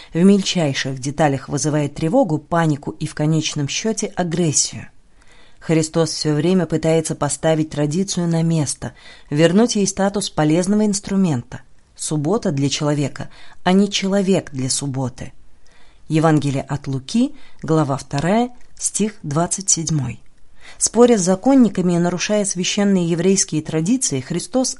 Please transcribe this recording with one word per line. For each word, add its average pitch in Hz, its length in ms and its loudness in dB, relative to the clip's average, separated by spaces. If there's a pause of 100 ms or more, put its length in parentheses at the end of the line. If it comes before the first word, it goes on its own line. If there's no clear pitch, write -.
(140)
в 165 100 2
мельчайших 170 720 2
деталях 143 520 0
вызывает 147 440 -2
тревогу, 160 440 2
панику 156 540 0
и - 140 -8
в - 80 -10
конечном 151 540 0
счёте 220 380 -4
агрессию. 160 800 -2 (760)
Христос 160 500 0
всё 151 240 -2
время 170 320 2
пытается 160 480 0
поставить 156 560 0
традицию 170 580 -2
на 165 140 0
место, 160 500 -2 (380)
вернуть 170 460 4
ей 202 100 2
статус 196 420 -2
полезного 180 560 2
инструмента. 190 760 -2 (340)
Суббота 165 560 -2
для 139 160 0
человека, 147 600 -2 (320)
а 180 100 2
не 196 180 4
человек 190 640 0
для 131 160 -4
субботы. 131 640 -6 (760)
Евангелие 151 540 2
от - 240 -6
Луки, 143 480 -2 (280)
глава 147 340 2
вторая, 185 540 0 (280)
стих - 440 -2
двадцать 170 480 -2
седьмой. 151 500 -2 (560)
Споря 240 400 4
с 196 60 0
законниками 190 720 4
и 170 40 2
нарушая 175 460 0
священные 190 640 0
еврейские 175 540 2
традиции, 160 580 0
Христос 170 580 -4